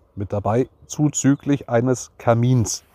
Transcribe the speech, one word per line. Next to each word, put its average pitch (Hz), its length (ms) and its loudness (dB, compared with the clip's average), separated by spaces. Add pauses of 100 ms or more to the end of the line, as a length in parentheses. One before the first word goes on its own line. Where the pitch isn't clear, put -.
(140)
mit 98 180 -10
dabei, 104 360 -2 (180)
zuzüglich 143 800 0
eines 123 480 0
Kamins, 120 680 2 (100)